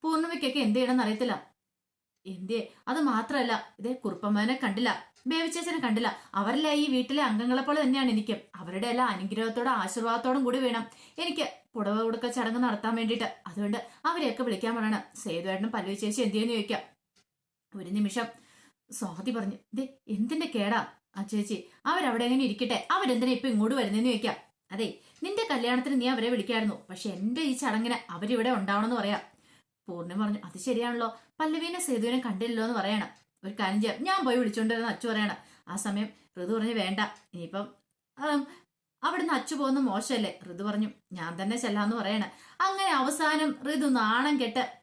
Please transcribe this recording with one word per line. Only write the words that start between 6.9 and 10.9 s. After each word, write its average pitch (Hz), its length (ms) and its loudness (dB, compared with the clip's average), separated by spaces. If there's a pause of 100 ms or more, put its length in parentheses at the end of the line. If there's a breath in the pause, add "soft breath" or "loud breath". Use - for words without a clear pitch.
വീട്ടിലെ 262 320 2
അംഗങ്ങളെ 247 400 2
പോലെ 294 200 2
തന്നെയാണ് 262 280 4
എനിക്കും. 214 260 2 (180)
അവരുടെ 180 320 -6
എല്ലാം 240 220 2
അനുഗ്രഹത്തോടും 220 600 -2
ആശീർവാദത്തോടും 233 760 0
കൂടി 247 140 2
വേണം 233 280 0 (320 loud breath)